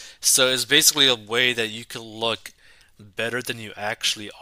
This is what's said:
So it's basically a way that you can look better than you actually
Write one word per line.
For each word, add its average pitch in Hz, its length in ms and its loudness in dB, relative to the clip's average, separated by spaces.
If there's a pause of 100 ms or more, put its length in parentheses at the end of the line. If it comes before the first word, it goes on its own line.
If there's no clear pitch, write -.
(200)
So - 280 4
it's 127 180 0
basically 147 420 4
a 123 60 4
way 117 400 0
that 113 140 -2
you 113 180 -12
can 117 160 -14
look 113 500 -6 (460)
better 113 420 -6
than 123 180 -8
you 107 200 -14
actually 104 520 -6 (120)